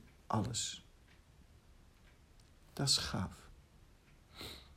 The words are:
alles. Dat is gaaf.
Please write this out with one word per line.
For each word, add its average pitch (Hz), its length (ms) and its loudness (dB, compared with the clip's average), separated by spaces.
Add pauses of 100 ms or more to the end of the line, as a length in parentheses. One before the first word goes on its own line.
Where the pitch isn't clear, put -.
(280)
alles. - 640 -2 (1800)
Dat 139 140 2
is - 100 8
gaaf. - 520 0 (1300)